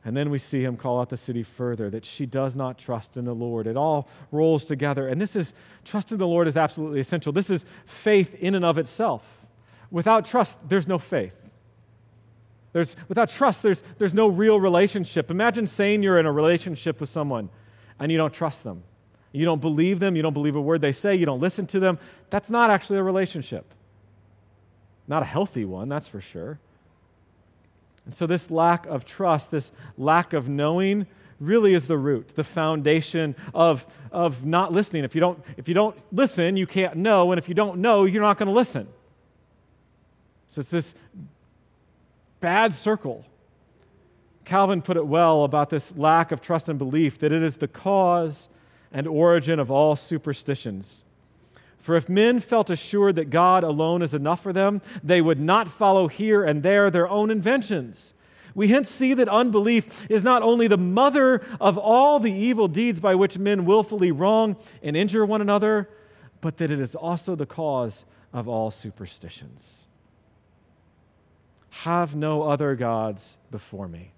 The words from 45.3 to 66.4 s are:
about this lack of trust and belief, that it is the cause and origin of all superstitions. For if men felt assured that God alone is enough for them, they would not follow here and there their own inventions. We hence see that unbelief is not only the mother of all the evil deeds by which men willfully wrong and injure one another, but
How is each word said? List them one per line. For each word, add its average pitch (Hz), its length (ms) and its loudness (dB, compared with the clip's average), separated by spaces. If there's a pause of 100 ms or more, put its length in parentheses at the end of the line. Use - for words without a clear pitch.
about 147 240 0
this - 260 -6
lack 160 380 2
of 139 80 -8
trust 165 260 -4
and 156 100 -6
belief, 139 420 0
that 151 120 0
it 160 100 0
is 160 140 -2
the 143 140 -6
cause 175 800 0 (420)
and 139 160 -6
origin 160 520 4
of 127 120 -2
all 147 240 4
superstitions. 135 1080 -8 (760)
For 165 180 0
if 160 100 0
men 220 320 2
felt 226 300 0
assured 196 460 0
that 156 140 -4
God 180 360 4
alone 160 360 0
is 147 120 -2
enough 151 280 -2
for 190 120 -8
them, 196 280 0 (220)
they 175 160 4
would 160 200 2
not 190 280 2
follow 190 400 4
here 208 380 2
and 147 180 0
there 202 260 4
their 175 200 0
own 208 200 0
inventions. 202 840 -2 (420)
We 202 140 2
hence 269 200 4
see 262 260 0
that 240 120 4
unbelief 220 800 0
is 208 140 2
not 247 200 4
only 233 240 4
the 202 100 4
mother 254 640 2 (180)
of 185 180 2
all 254 420 4
the 220 120 0
evil 208 380 0
deeds 190 320 -2
by 190 140 2
which 190 220 2
men 196 280 0
willfully 202 460 2
wrong 208 440 2 (260)
and 151 140 -4
injure 208 300 0
one 214 160 -2
another, 208 480 0 (500)
but 156 180 -6